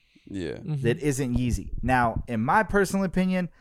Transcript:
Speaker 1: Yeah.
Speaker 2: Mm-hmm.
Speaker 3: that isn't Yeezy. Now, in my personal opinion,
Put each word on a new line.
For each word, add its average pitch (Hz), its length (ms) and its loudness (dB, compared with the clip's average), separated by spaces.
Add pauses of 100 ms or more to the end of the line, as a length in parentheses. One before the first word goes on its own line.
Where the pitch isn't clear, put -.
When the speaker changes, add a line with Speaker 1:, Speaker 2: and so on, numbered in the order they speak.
(280)
Speaker 1:
Yeah. 85 260 -6
Speaker 2:
Mm-hmm. 147 300 -6
Speaker 3:
that - 160 2
isn't 135 380 0
Yeezy. 120 340 -2 (120)
Now, 120 440 2
in 110 160 -2
my 175 200 4
personal 196 420 2
opinion, 185 440 0 (120)